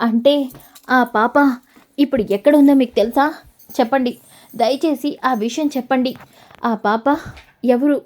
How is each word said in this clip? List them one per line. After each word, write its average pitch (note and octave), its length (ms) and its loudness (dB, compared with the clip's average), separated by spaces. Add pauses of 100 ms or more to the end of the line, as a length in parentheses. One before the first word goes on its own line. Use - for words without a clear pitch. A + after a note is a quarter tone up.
అంటే, B3+ 500 0 (400)
"ఆ B3+ 140 2
పాప B3 520 0 (420)
ఇప్పుడు B3+ 340 -2
ఎక్కడ D4 240 2
ఉందో C#4+ 180 6
మీకు B3+ 200 0
తెలుసా? C#4 400 0 (460)
చెప్పండి, B3 380 -2 (380)
దయచేసి C4+ 680 -2
ఆ C4 100 -2
విషయం A#3 320 -4
చెప్పండి. B3+ 480 -2 (500)
ఆ A#3 100 -2
పాప A3+ 440 0 (460)
ఎవరు B3+ 420 0